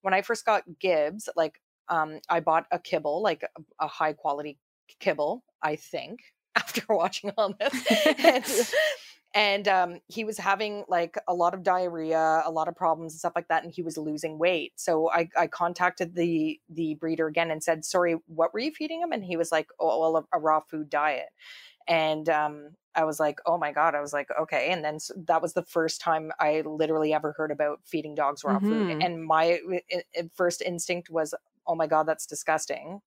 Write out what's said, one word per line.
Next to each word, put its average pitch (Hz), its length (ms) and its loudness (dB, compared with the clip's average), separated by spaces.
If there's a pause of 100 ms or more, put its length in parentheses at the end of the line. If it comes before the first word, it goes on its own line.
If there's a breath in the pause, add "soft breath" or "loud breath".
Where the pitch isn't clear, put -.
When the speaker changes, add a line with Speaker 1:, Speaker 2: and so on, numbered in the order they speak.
Speaker 1:
when 190 120 2
I 196 80 2
first - 240 -4
got 190 340 0
Gibbs, 175 560 0
like, 160 260 0 (260)
um, 156 320 -2 (100)
I 170 100 2
bought 160 320 2
a 175 80 -2
kibble, 151 420 -2
like, 170 220 0
a, - 40 -8 (320)
a 151 80 -2
high 156 260 -2
quality 147 440 -6 (420)
kibble, 160 440 0 (180)
I 151 140 0
think, 156 640 -12
<laughs> - 160 -6
after - 340 -2
watching 196 480 0
all 214 160 0
this. 233 320 -4
Speaker 2:
<laughs> 302 380 4
Speaker 1:
And, 254 200 6 (880 loud breath)
and, 202 340 2
um, 180 400 2
he 220 160 -6
was 214 140 -6
having, 202 500 -2
like, 170 280 0 (120)
a 180 60 0
lot 175 200 2
of 185 80 -12
diarrhea, 160 840 2
a 165 40 -2
lot 160 180 -2
of 175 80 -8
problems 160 380 0
and 165 60 -16
stuff 170 160 -4
like 170 120 -4
that. 165 160 2
And 170 80 -12
he 180 100 -6
was 160 160 -6
losing 156 400 -6
weight. 170 420 2
So 156 300 2
I, 170 260 0
I 165 120 4
contacted 175 680 -2
the, 165 520 0
the 160 280 -4
breeder 160 320 -2
again 165 220 0
and 156 120 -4
said, 160 220 0
"Sorry, 175 300 2 (120)
what 165 280 0
were 226 60 -4
you 302 120 -4
feeding 330 300 -6
him?" 339 100 -2
And 214 120 -4
he 165 120 -4
was 165 160 0
like, 156 160 0 (120)
"Oh, 160 200 2
well, 160 160 2 (160)
a, 175 60 0
a - 20 0
raw 156 200 4
food 151 300 -10
diet." 147 380 0 (600 loud breath)
And, 156 420 2
um, 151 460 -2 (200)
I 165 80 4
was 156 160 -2
like, 147 260 0
"Oh 170 120 2
my 147 140 -2
God." 151 240 4
I 147 60 0
was 147 120 -6
like, 143 140 -2 (120)
"Okay." 151 300 0
And 170 140 -2
then 151 120 -4
s-, - 200 -10
that 165 260 2
was 170 120 -4
the 175 100 0
first 160 380 -2
time 156 380 0
I 156 220 2
literally 156 520 0
ever 151 180 0
heard 156 200 -4
about 147 340 -2
feeding 151 300 -6
dogs 143 280 -2
raw 170 160 2
food. 208 300 0
Speaker 2:
Mm-hmm. 156 120 -2
Speaker 1:
And 165 220 -4
my 160 360 4 (320)
i-, 180 100 -4 (140)
i-, 170 180 -6
first 175 280 0
instinct 175 480 -4
was, 160 240 -2 (320)
"Oh 170 100 0
my 160 120 2
God, 156 160 4
that's 156 220 -2
disgusting." 156 800 -4